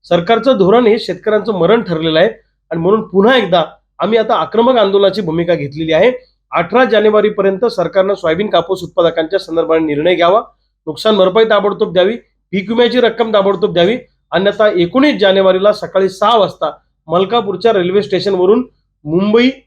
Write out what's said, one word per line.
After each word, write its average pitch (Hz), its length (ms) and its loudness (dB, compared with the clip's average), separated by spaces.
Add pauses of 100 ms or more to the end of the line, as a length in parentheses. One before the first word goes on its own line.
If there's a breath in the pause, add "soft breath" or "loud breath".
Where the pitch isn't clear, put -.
सरकारचं 220 540 0
धोरण 214 300 4
हे 208 120 2
शेतकऱ्यांचं 208 540 -4
मरण 190 300 2
ठरलेलं 160 360 -2
आहे 208 100 2 (420)
आणि 165 100 -6
म्हणून 214 260 0
पुन्हा 208 300 2
एकदा 180 260 0 (360)
आम्ही 208 180 0
आता 220 180 0
आक्रमक 233 420 0
आंदोलनाची 196 440 2
भूमिका 170 340 -2
घेतलेली 147 360 -6
आहे. 190 200 4 (400 soft breath)
अठरा 185 340 0
जानेवारीपर्यंत 208 800 0
सरकारनं 190 480 -2
सोयाबीन 180 360 -2
कापूस 180 340 -2
उत्पादकांच्या 170 560 -2
संदर्भाने 165 460 -2
निर्णय 156 300 0
घ्यावा, 175 240 2 (480)
नुकसान 214 280 -2
भरपाई 190 300 2
ताबडतोब 202 480 0
द्यावी, 190 240 0 (340)
पीक 190 180 -4
विम्याची 233 320 0
रक्कम 220 320 -2
ताबडतोब 196 400 0
द्यावी, 185 240 2 (340)
अन्यथा 202 360 0
एकोणीस 202 540 2
जानेवारीला 190 520 2
सकाळी 190 360 -2
सहा 214 280 0
वाजता 170 340 -2 (360)
मलकापूरच्या 196 680 0
रेल्वे 190 300 0
स्टेशनवरून 190 560 0 (440)
मुंबई 208 460 2 (180)